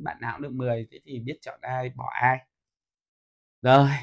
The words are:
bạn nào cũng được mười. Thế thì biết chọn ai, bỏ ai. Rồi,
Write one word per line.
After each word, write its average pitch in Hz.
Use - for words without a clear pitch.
bạn -
nào 117
cũng 90
được 143
mười. 120
Thế 135
thì 135
biết 123
chọn -
ai, 127
bỏ 123
ai. 127
Rồi, 135